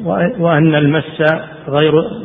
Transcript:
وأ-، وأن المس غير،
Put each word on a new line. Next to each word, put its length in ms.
وأ-، 360
وأن 340
المس 480
غير، 260